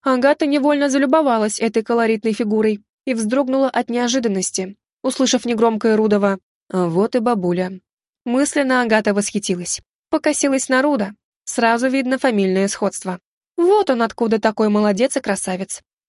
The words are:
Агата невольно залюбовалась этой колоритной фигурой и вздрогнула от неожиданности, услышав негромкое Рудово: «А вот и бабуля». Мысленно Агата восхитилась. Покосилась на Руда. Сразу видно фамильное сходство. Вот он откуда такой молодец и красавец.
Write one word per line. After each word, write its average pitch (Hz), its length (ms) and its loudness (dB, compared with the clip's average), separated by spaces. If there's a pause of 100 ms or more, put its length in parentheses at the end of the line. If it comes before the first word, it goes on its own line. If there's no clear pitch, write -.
Агата 277 420 2
невольно 285 440 2
залюбовалась 262 720 2
этой 226 220 0
колоритной 226 520 0
фигурой 214 480 0 (240)
и 262 80 -2
вздрогнула 254 560 0
от 247 200 -2
неожиданности, 233 880 -2 (280)
услышав 254 420 0
негромкое 226 500 2
Рудово: 202 440 2 (320)
«А 180 160 0
вот 190 280 0
и 247 40 2
бабуля». 185 600 -2 (460)
Мысленно 262 560 0
Агата 220 320 2
восхитилась. 196 680 -4 (280)
Покосилась 285 600 0
на 262 120 2
Руда. 233 320 0 (320)
Сразу 233 420 0
видно 262 320 0
фамильное 196 480 2
сходство. 190 520 -6 (380)
Вот 381 320 2
он 240 120 2
откуда 226 380 0
такой 214 300 2
молодец 208 480 2
и 262 40 -6
красавец. 190 600 -6 (280)